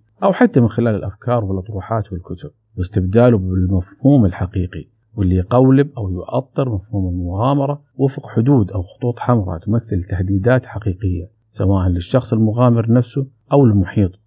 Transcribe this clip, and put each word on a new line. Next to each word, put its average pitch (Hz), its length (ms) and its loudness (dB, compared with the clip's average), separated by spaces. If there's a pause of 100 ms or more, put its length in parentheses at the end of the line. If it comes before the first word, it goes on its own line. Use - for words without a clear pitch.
(240)
أو 190 100 2
حتى 202 280 2
من 117 60 4
خلال 117 280 0
الأفكار 107 500 -4
والأطروحات 98 680 -6
والكتب، - 360 -12 (280)
واستبداله 101 600 2
بالمفهوم 92 880 2
الحقيقي، 87 600 -4 (280)
واللي 92 200 0
يقولب 131 600 4
أو 95 140 -6
يؤطر 123 580 -6
مفهوم 95 440 -4
المغامرة 131 680 -2 (140)
وفق 135 320 -2
حدود 120 440 2
أو 98 100 -4
خطوط - 380 -6
حمراء 95 400 -2
تمثل 101 440 -2
تهديدات 98 600 0
حقيقية، 90 640 -6 (200)
سواء 95 380 0
للشخص 90 460 -2
المغامر 113 580 2
نفسه 127 360 0 (240)
أو 139 140 4
لمحيطه. 101 600 0